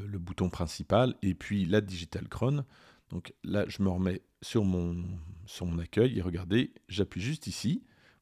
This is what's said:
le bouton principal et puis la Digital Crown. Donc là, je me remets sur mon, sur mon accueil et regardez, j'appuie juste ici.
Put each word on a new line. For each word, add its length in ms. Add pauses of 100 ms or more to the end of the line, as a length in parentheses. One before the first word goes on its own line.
le 100
bouton 320
principal 720
et 120
puis 320
la 160
Digital 480
Crown. 340 (460)
Donc 240 (100)
là, 240
je 160
me 60
remets 320 (200)
sur 220
mon, 400 (420)
sur 200
mon 120
accueil 400
et 40
regardez, 520 (140)
j'appuie 340
juste 260
ici. 360 (380)